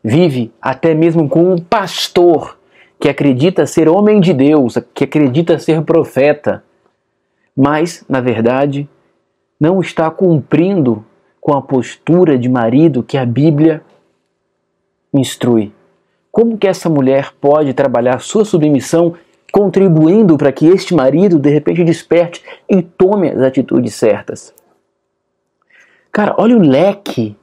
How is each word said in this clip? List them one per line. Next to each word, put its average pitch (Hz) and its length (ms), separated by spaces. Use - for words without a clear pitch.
Vive 127 560
até 156 360
mesmo 160 340
com 175 240
um 175 60
pastor 175 960
que 147 80
acredita 143 600
ser 160 200
homem 208 320
de 175 140
Deus, 139 420
que - 120
acredita 147 560
ser 160 240
profeta, 147 800
mas, 151 540
na 131 120
verdade, 127 680
não 175 220
está 160 280
cumprindo 160 960
com 151 80
a 135 80
postura 143 760
de 123 100
marido 127 540
que - 160
a 131 40
Bíblia 151 600
instrui? 120 580
Como 226 260
que 202 100
essa 185 220
mulher 135 500
pode 143 320
trabalhar 123 460
sua - 260
submissão, 165 680
contribuindo 185 880
para 143 120
que 156 140
este 180 300
marido, 160 420
de 143 140
repente, 165 320
desperte 170 580
e 190 140
tome 185 480
as 127 140
atitudes 131 500
certas? - 600
Cara, 208 240
olha 233 220
o - 20
leque 143 840